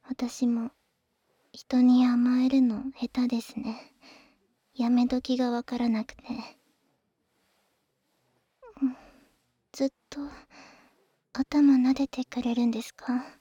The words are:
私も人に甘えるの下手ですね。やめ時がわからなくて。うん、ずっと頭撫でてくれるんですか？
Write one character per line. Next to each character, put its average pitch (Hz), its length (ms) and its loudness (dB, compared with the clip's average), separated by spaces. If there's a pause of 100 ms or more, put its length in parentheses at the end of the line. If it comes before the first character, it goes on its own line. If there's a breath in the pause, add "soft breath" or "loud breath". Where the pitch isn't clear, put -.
私 247 380 -6
も 233 240 -2 (800)
人 - 280 -2
に 247 260 6
甘 247 360 2
え 254 60 2
る 269 140 4
の 233 220 0 (140)
下 240 100 -6 (140)
手 247 60 0
で 240 120 -2
す - 180 -14
ね。 - 300 -12 (880 soft breath)
や 233 140 0
め 247 180 4
時 254 300 -2
が 247 140 -2
わ 240 140 -4
か 247 140 -8
ら 240 120 0
な 220 140 -2
く - 120 -16
て。 - 60 -20 (2500)
う 269 60 0
ん、 254 100 -4 (760 loud breath)
ず - 140 -4
っ 269 60 -4 (160)
と - 120 -14 (1120 soft breath)
頭 285 400 4 (160)
撫 269 40 2
で 277 140 -2
て 254 160 -8
く - 160 -8
れ 240 140 -4
る 240 120 0
ん 233 40 2
で 220 100 -4
す - 140 -16
か？ 254 280 -6 (180)